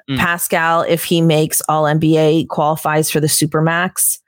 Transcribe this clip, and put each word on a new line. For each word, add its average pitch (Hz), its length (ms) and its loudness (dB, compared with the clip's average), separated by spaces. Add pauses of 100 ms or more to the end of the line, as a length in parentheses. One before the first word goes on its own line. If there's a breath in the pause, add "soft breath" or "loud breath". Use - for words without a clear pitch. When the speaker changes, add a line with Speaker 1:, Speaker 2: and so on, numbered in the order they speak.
(100)
Speaker 1:
Mm. 135 80 -2
Speaker 2:
Pascal, 170 640 0
if 165 220 -2
he 170 180 0
makes 156 460 2
All 156 180 2
N 151 140 0
B 156 180 4
A, 156 280 2
qualifies 156 640 -2
for 156 120 -2
the 151 80 0
Supermax. 165 1000 -2